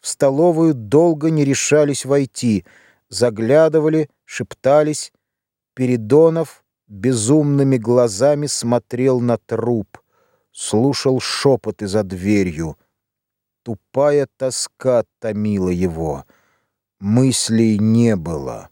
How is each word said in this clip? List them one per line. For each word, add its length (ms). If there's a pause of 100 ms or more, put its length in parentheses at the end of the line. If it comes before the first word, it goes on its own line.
В 80
столовую 640
долго 560
не 160
решались 580
войти. 640 (420)
Заглядывали, 1000 (160)
шептались. 840 (640)
Передонов 920 (220)
безумными 920
глазами 680
смотрел 760
на 180
труп, 640 (480)
слушал 680
шепоты 680
за 160
дверью. 760 (880)
Тупая 720
тоска 680 (140)
томила 520
его. 560 (760)
Мыслей 760
не 380
было. 560